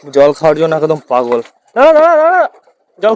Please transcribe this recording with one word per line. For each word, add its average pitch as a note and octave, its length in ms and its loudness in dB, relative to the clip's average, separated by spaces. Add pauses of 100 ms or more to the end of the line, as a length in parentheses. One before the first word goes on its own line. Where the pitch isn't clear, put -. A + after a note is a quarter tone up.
(160)
জল C#3+ 220 4
খাওয়ার D#3 240 0
জন্য D#3+ 180 -2
একদম D#3 200 -4 (120)
পাগল। A#2+ 280 -2 (360)
দাঁড়া, C#4 220 4
দাঁড়া, E4 240 2
দাঁড়া, F4 200 0 (600)
জল A3 120 0